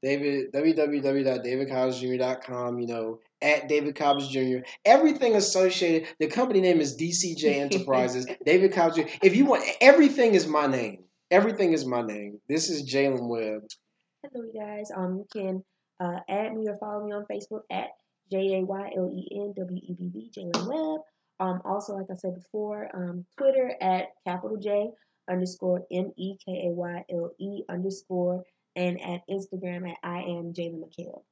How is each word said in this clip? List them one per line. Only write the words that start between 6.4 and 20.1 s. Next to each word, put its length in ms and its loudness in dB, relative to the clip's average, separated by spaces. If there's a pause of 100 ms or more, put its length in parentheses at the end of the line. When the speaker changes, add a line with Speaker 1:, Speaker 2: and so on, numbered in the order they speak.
Speaker 1:
name 200 6
is 160 -2
D 160 -2
C 220 -2
J 260 2
Enterprises. 640 0 (100)
Speaker 2:
<laughs> 100 -4
Speaker 1:
David 260 6
Cobbs 240 4
Junior 160 0 (100)
If 140 8
you 80 8
want, 200 4 (160)
everything 540 10
is 120 6
my 200 2
name. 380 -2 (260)
Everything 420 4
is 120 0
my 180 -2
name. 460 -8
This 220 -2
is 200 -6
Jalen 380 0
Webb. 340 -4 (600)
Speaker 2:
Hello, 220 -12
you 140 -14
guys. 360 -10
Um, 240 -4
you 140 -10
can, 320 -4 (360)
uh, 280 -6
add 260 -4
me 140 -4
or 100 -6
follow 260 -8
me 80 -6
on 180 -8
Facebook 400 -10
at 180 -6 (420)
J 300 0
A 40 0
Y 320 -6
L 180 -2
E 180 -10
N 240 -8
W 260 -8
E 120 -8
B 180 -8